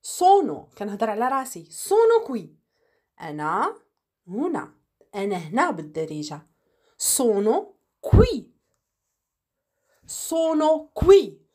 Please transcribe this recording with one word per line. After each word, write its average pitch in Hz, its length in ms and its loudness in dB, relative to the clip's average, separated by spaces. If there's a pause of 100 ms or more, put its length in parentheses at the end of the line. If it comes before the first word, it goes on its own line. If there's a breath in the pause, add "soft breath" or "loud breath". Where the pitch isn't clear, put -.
Sono. 359 760 0
كنهضر 208 320 -4
على 220 180 -4
راسي. 262 360 -6
Sono 453 640 2
qui. 214 200 -8 (720)
أنا 160 540 -4 (540)
هنا. 247 460 -6 (400)
أنا 202 220 -6
هنا 190 340 -4
بالدارجة. 151 760 -10 (520)
Sono 226 760 0 (260)
qui. 440 520 2 (1500)
Sono 320 880 -2
qui. 359 460 6 (140)